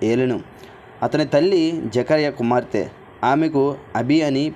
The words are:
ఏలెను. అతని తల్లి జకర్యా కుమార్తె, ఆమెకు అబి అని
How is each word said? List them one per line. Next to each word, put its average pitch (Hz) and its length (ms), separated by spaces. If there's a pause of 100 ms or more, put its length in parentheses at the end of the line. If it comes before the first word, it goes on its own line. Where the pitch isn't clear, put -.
ఏలెను. 120 380 (600)
అతని 147 220
తల్లి 160 560 (140)
జకర్యా 147 340
కుమార్తె, 120 560 (380)
ఆమెకు 139 520 (200)
అబి 127 260
అని 147 340